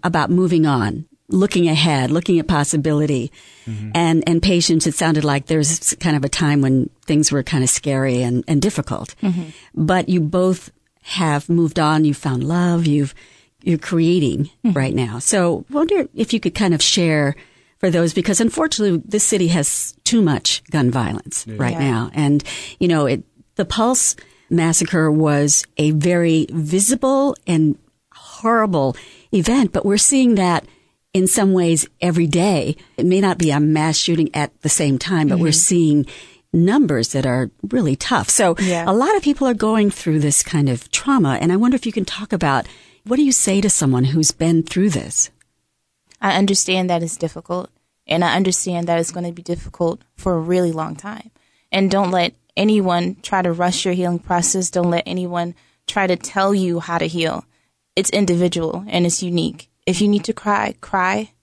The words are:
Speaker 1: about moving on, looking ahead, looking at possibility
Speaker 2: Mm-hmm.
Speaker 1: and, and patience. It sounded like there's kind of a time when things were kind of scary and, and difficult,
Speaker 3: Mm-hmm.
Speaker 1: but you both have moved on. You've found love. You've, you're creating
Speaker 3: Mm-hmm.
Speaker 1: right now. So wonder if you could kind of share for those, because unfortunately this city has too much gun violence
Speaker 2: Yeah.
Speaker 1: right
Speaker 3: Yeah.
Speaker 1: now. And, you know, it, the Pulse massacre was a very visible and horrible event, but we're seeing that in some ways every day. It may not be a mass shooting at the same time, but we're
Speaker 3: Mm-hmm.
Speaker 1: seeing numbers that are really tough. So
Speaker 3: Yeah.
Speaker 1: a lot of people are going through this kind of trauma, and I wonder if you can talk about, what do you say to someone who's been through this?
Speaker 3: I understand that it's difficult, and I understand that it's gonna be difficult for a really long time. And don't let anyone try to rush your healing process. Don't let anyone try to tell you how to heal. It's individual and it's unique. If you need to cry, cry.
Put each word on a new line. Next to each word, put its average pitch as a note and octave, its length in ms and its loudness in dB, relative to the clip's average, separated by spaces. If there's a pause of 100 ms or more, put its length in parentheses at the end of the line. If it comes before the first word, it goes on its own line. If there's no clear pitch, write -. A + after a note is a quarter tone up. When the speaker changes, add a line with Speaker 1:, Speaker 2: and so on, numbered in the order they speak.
Speaker 1:
about E3+ 260 0
moving F3 360 2
on, B2+ 400 -2 (220)
looking F#3 400 2
ahead, D3 440 0
looking E3+ 280 2
at D3+ 80 -4
possibility D3 840 0 (360)
Speaker 2:
Mm-hmm. G#2+ 260 -8
Speaker 1:
and, E3 320 2
and E3+ 160 2
patience. F3 460 2
It D3+ 80 -2
sounded D#3 280 0
like C#3 220 0
there's D#3 540 0
kind D#3+ 160 0
of C#3 100 0
a C3+ 40 -2
time D3 320 0
when C3 280 2 (160)
things D3+ 260 2
were C#3 120 0
kind C3+ 200 0
of C3+ 60 0
scary C3+ 540 -2
and, B2 240 -2
and D3 140 2
difficult, - 600 -4
Speaker 3:
Mm-hmm. F3 280 -2 (260)
Speaker 1:
but F3+ 340 0
you F3+ 120 2
both F3+ 500 0 (320)
have D#3 460 -2
moved E3+ 300 2
on. D#3 240 2
You've D3 140 2
found B2+ 260 -4
love. E3+ 440 0
You've, C#3+ 260 0 (480)
you're E3 160 0
creating D#3+ 680 0 (200)
Speaker 3:
Mm-hmm. G#3+ 60 4
Speaker 1:
right C3+ 240 0
now. A#2 240 -4
So F3+ 500 0
wonder D#4+ 460 0
if A3+ 180 -2
you A3 60 0
could - 160 -4
kind F#3+ 180 2
of D3 80 0
share D3+ 540 2 (420)
for F#3+ 140 0
those, E3+ 220 2
because F#3+ 280 0
unfortunately A3 640 0
this G#3 180 -2
city F3+ 260 2
has - 540 -2
too A#3 200 2
much - 480 0
gun C3 200 2
violence - 560 -6
Speaker 2:
Yeah. A2 120 -12
Speaker 1:
right C3 140 -2
Speaker 3:
Yeah. C#3+ 180 -2
Speaker 1:
now. A#2 220 -4
And, D3 300 2 (360)
you F3+ 80 2
know, D#3+ 180 2
it, B2+ 180 -2 (320)
the F3+ 100 -2
Pulse A#3 500 0 (340)
massacre E3 640 2
was D3 520 2 (140)
a D3+ 140 2
very E3 580 2
visible A#3+ 840 0 (100)
and D#3+ 320 2 (360)
horrible G#3 840 0 (360)
event, A3+ 400 2
but - 140 -2
we're G3+ 120 2
seeing B3+ 380 4
that F3+ 300 0 (480)
in F#3 140 2
some G3 260 2
ways E3+ 340 2 (140)
every E3+ 260 2
day. E3 480 0 (220)
It - 80 -2
may F#3 140 4
not F#3 200 0
be E3 120 2
a C#3+ 80 2
mass D#3 380 2
shooting E3 380 0
at D3 260 -4
the D3+ 80 -2
same C#3 300 0
time, E3 280 0
but F3 120 2
we're E3+ 100 2
Speaker 3:
Mm-hmm. D#3 40 2
Speaker 1:
seeing D3+ 520 2 (480)
numbers E3+ 600 2
that C3+ 120 -2
are B2+ 240 0 (140)
really G3 320 0
tough. - 340 -2
So G3+ 300 2
Speaker 3:
Yeah. F3 280 0
Speaker 1:
a F#3+ 60 2
lot D4 220 2
of F#4+ 80 0
people C#4 240 0
are A#3+ 80 2
going A3 360 2
through D#3 280 -2
this D3 240 0
kind C#3+ 260 0
of B2 220 -6
trauma, G3 500 0
and E3+ 100 2
I F#3 60 2
wonder B3 180 2
if B3 100 -4
you A3 60 -4
can G3+ 140 -4
talk - 280 -10
about, D3 340 0 (380)
what A#3 120 -2
do D4 60 4
you C4+ 80 4
say G3 300 2
to G#3 80 2
someone C3+ 360 2
who's D#3 260 0
been E3 320 2
through F#3 280 0
this? - 380 -4 (920)
Speaker 3:
I G3 160 0
understand F#3 520 0
that E3+ 140 0
it's E3 140 -8
difficult, F3 520 -8 (380)
and E3 160 0
I E3 120 0
understand F3+ 520 -2
that E3+ 120 0
it's E3+ 120 -4
gonna F3 200 -8
be F3 120 -16
difficult - 580 -6 (140)
for F#3 200 -4
a E3 40 -2
really F3 320 0
long D#3+ 240 -8
time. G#3 360 -16 (400)
And F#3+ 180 2
don't F#3+ 220 2
let F3 220 0 (260)
anyone F#3 640 2
try F#3+ 180 -2
to F3+ 100 0
rush F3+ 340 -2
your F3+ 100 0
healing F3 240 -2
process. F3+ 500 -2
Don't F3 220 0
let E3+ 160 -2
anyone F3 480 -6 (320)
try G3 180 -2
to F3+ 100 2
tell G3 380 -2
you F3+ 260 0
how E3+ 200 -6
to - 80 -2
heal. D#3+ 380 -4 (500)
It's F#3+ 160 0
individual F3 760 0
and F3 200 0
it's E3+ 160 -2
unique. - 460 -4 (180)
If F#3 140 -2
you G#3 60 2
need G3+ 180 0
to A3 80 -4
cry, G#3 480 -2
cry. G3 500 -2 (120)